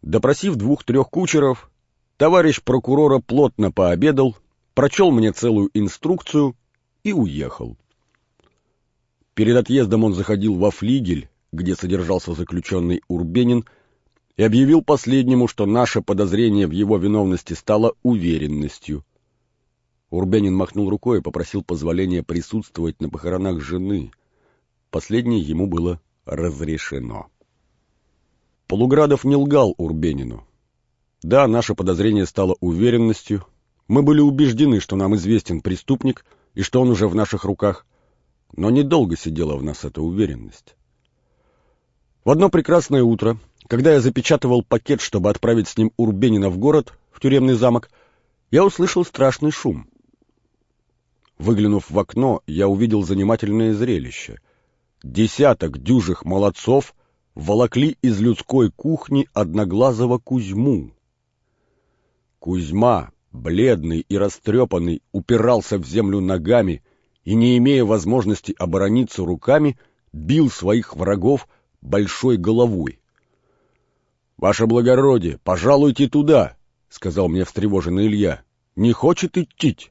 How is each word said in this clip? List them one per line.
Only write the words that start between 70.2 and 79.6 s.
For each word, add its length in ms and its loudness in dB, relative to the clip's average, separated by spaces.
своих 460 -2
врагов 520 0
большой 560 0
головой. 640 0
«Ваше 280 0
благородие, 800 2
пожалуйте 640 2
туда», — 500 2
сказал 380 -4
мне 160 0
встревоженный 640 -2
Илья. 360 -2
«Не 180 2
хочет 440 0
идти?» 380 -2